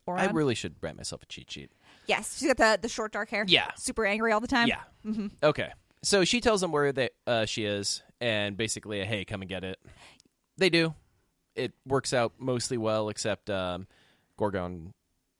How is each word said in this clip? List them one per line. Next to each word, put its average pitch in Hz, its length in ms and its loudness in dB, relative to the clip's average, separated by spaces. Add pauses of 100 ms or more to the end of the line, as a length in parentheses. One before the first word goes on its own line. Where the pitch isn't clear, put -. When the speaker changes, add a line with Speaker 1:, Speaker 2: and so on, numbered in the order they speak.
Speaker 1:
I - 20 -6
Speaker 2:
Auron. 180 240 0
Speaker 1:
really 147 200 2
should 85 260 -6
brand 80 160 -8
myself - 260 -10
a - 40 -20
cheat - 240 -16
sheet. 71 200 -14 (360)
Speaker 2:
Yes, - 320 -2
she's 285 100 0
got 254 80 4
the, 220 240 6
the 226 80 -6
short 214 240 -6
dark 214 160 -4
hair. 214 180 -2
Speaker 1:
Yeah. 151 300 4
Speaker 2:
Super 233 300 -2
angry 214 260 2
all 208 80 4
the 247 80 -4
time. 240 180 4
Speaker 1:
Yeah. - 140 0 (240)
Speaker 2:
Mm-hmm. 214 220 -4 (160)
Speaker 1:
Okay. 139 280 2 (320)
So 190 220 4
she - 160 2
tells 214 220 4
them 170 100 0
where 143 180 4
they, 127 200 0 (160)
uh, 113 180 2
she 107 200 -4
is, 101 380 -2 (160)
and 104 380 0
basically, 104 480 -4
"Hey, 101 220 -4
come 98 160 -8
and 90 60 -12
get 92 140 -6
it." 92 160 -8 (760)
They 185 140 4
do. 160 240 2 (600)
It 123 200 -4 (120)
works 135 280 0
out 117 240 2
mostly 123 400 -2
well, 110 320 0
except, 104 400 -4
um, 92 360 -2 (520)
Gorgon 90 560 -4 (440)